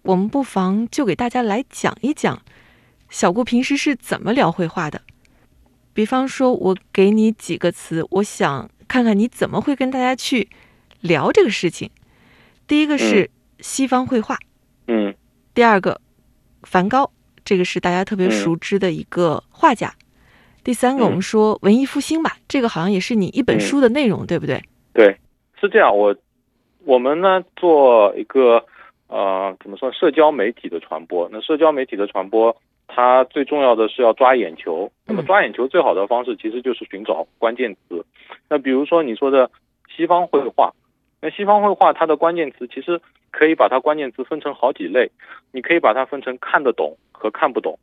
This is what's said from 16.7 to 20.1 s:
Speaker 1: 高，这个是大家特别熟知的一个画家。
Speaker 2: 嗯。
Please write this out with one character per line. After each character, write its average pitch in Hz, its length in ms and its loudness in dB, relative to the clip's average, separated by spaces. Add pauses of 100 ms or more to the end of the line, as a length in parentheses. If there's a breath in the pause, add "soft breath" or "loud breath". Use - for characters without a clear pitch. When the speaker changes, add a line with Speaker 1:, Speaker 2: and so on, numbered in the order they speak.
Speaker 1:
高， 254 220 0 (340)
这 196 140 0
个 180 80 0
是 - 140 -6
大 180 100 -2
家 185 160 -2
特 220 100 -6
别 185 140 0
熟 170 260 0
知 196 220 -4
的 185 140 0
一 156 120 -8
个 165 460 -2
画 285 240 -6
家。 175 140 -6
Speaker 2:
嗯。 - 160 -16 (640 soft breath)